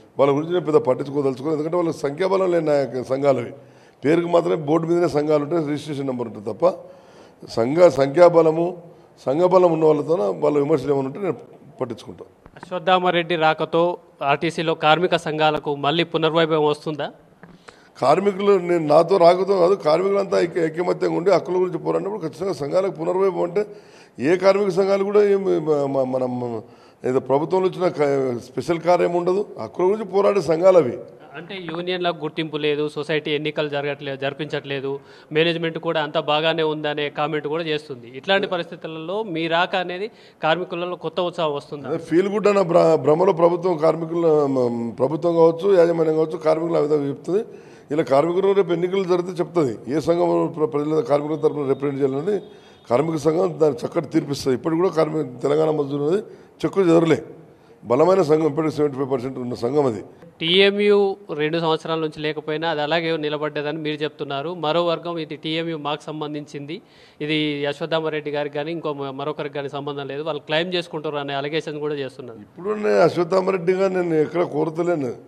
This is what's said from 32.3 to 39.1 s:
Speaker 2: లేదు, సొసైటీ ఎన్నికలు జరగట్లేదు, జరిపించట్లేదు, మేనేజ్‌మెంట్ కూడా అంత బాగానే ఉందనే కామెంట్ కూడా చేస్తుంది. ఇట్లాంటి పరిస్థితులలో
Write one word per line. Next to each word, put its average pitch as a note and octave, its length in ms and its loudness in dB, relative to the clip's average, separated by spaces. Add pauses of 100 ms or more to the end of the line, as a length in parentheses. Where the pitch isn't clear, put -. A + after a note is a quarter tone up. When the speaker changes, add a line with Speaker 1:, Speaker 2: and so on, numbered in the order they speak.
Speaker 2:
లేదు, D3 320 -2
సొసైటీ D3+ 420 -4
ఎన్నికలు D3+ 380 -2
జరగట్లేదు, C#3+ 520 -6
జరిపించట్లేదు, C#3 800 -6 (320)
మేనేజ్‌మెంట్ E3 460 0
కూడా D#3+ 240 -2
అంత D3+ 160 -2
బాగానే D#3+ 440 0
ఉందనే D3+ 460 -2
కామెంట్ D3 380 -4
కూడా D#3 180 -4
చేస్తుంది. C#3 540 -6
ఇట్లాంటి G3 280 0
పరిస్థితులలో E3+ 760 -8